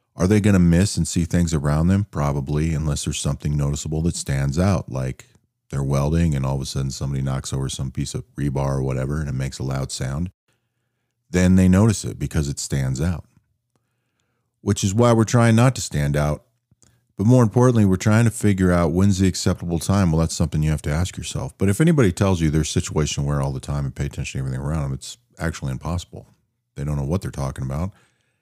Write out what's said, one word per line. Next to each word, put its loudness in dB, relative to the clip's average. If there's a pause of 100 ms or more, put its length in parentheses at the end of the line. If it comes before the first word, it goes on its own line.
(160)
Are 0
they 6
gonna 4
miss 4
and 0
see -2
things 0
around 0
them? 2
Probably, -2
unless -2
there's -4
something -2
noticeable -2
that 0
stands -2
out, 0
like -8 (420)
they're -4
welding 2
and -2
all -2
of -4
a -6
sudden -4
somebody -6
knocks -4
over -4
some -6
piece -6
of -8 (120)
rebar -2
or -2
whatever -4
and -6
it -6
makes -6
a -6
loud -6
sound. -6 (1000)
Then 4
they 6
notice 4
it -8
because -2
it -6
stands -4
out, -4 (1400)
which 0
is 0
why 4
we're 4
trying 4
not 4
to -8
stand -2
out. -2 (680)
But 0
more 6
importantly, 4
we're 4
trying 4
to 4
figure 2
out 2
when's 2
the 4
acceptable -2
time. 2
Well, 2
that's -2
something -2
you 2
have -2
to -4
ask -4
yourself. -8
But 0
if -2
anybody 4
tells 2
you 2
they're 2
situation -2
aware -2
all -4
the -6
time -6
and -8
pay -6
attention -8
to -6
everything -8
around -2
them, -6
it's -12 (180)
actually -6
impossible. -8 (480)
They -8
don't -4
know -4
what -2
they're -10
talking -6
about. -6 (520)